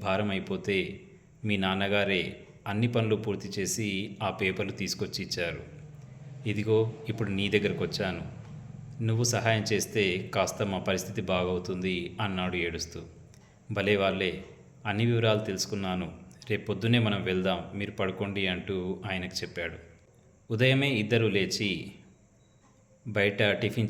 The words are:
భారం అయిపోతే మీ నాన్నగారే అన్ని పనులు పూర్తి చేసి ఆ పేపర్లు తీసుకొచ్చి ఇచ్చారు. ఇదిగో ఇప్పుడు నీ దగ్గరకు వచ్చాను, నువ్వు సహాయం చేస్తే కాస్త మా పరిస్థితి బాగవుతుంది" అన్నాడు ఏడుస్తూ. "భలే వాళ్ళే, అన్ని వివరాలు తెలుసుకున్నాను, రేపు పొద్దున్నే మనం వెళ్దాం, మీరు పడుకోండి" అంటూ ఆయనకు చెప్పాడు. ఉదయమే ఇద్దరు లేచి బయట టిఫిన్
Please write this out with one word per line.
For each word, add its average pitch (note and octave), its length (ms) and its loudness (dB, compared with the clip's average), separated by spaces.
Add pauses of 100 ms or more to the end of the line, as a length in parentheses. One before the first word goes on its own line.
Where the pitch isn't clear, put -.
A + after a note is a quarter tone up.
భారం G2+ 280 2
అయిపోతే F#2+ 680 0 (440)
మీ G#2 120 2
నాన్నగారే G2 840 2 (260)
అన్ని G#2+ 220 2
పనులు A2 280 2
పూర్తి G2+ 320 -4
చేసి G2 760 -2
ఆ G2 80 0
పేపర్లు G2 420 0
తీసుకొచ్చి F#2+ 520 -6
ఇచ్చారు. - 380 -4 (840)
ఇదిగో A2 460 2 (140)
ఇప్పుడు G#2+ 220 -2
నీ G2 180 0
దగ్గరకు G2 360 2
వచ్చాను, F2 380 -2 (800)
నువ్వు A2+ 220 2
సహాయం A2+ 380 4
చేస్తే F#2+ 720 2
కాస్త F#2+ 280 0
మా G2 160 0
పరిస్థితి F#2+ 440 -2
బాగవుతుంది" F2+ 960 0
అన్నాడు F#2 360 0
ఏడుస్తూ. E2 460 -4 (720)
"భలే G2+ 240 4
వాళ్ళే, F#2+ 480 2 (420)
అన్ని G#2+ 200 2
వివరాలు A2+ 320 4
తెలుసుకున్నాను, F#2+ 760 -2 (380)
రేపు G2+ 160 -2
పొద్దున్నే A2+ 320 2
మనం G2+ 240 2
వెళ్దాం, F#2 560 0
మీరు G2+ 120 -4
పడుకోండి" G2 560 -2
అంటూ F#2 540 -2 (100)
ఆయనకు F2+ 320 -4
చెప్పాడు. E2 340 -6 (760)
ఉదయమే C3 380 4
ఇద్దరు A2 360 4
లేచి G2 640 0 (1160)
బయట G#2 360 2
టిఫిన్ G#2 480 2